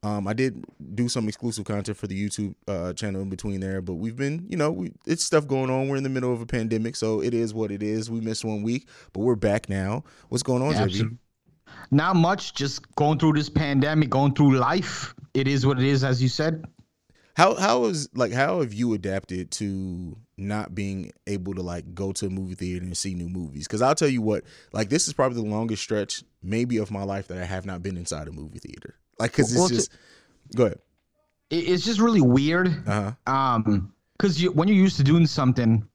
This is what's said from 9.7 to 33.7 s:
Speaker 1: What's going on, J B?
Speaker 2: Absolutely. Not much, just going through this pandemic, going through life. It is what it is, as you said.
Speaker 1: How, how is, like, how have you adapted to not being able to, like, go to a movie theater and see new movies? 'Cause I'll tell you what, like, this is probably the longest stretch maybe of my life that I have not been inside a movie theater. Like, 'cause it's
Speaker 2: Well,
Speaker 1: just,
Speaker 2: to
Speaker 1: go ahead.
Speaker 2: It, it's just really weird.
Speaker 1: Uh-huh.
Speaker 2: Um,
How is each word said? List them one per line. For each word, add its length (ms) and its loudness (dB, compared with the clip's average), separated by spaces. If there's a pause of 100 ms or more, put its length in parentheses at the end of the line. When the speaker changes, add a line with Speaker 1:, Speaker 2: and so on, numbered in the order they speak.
Speaker 1:
What's 120 -2
going 220 0
on, 100 0
J 40 0
B? 60 2
Speaker 2:
Absolutely. 340 -2 (760)
Not 240 4
much, 400 2
just 400 -8
going 240 4
through 140 4
this 140 2
pandemic, 600 2
going 240 4
through 240 6
life. 560 -2 (220)
It 120 2
is 200 2
what 120 2
it 60 4
is, 180 4
as 160 2
you 100 4
said. 360 -2 (720)
Speaker 1:
How, 180 6
how 320 2
is, 300 -2
like, 160 2
how 300 2
have 120 -2
you 200 0
adapted 580 -4
to 680 -6 (180)
not 380 -6
being 380 -6 (160)
able 260 -6
to, 80 -6
like, 320 -8
go 200 -4
to 120 -6
a 40 -2
movie 260 -6
theater 280 -6
and 140 -6
see 160 -4
new 160 -6
movies? 380 -8
'Cause 160 -2
I'll 100 4
tell 160 2
you 140 0
what, 220 0 (280)
like, 160 -2
this 180 0
is 60 -6
probably 300 0
the 40 -2
longest 360 -2
stretch 400 -4 (180)
maybe 360 -2
of 120 -2
my 140 -6
life 240 -4
that 100 -8
I 80 -6
have 220 -6
not 160 -8
been 140 -6
inside 300 -8
a 40 -14
movie 280 -14
theater. 360 -18 (220)
Like, 160 -2
'cause 180 4
it's 80 4
Speaker 2:
Well, 100 6
Speaker 1:
just, 220 0
Speaker 2:
to 680 -14
Speaker 1:
go 80 6
ahead. 140 -2 (720)
Speaker 2:
It, 180 -2
it's 160 0
just 140 0
really 220 6
weird. 460 4 (200)
Speaker 1:
Uh-huh. 440 -2
Speaker 2:
Um, 600 2 (260)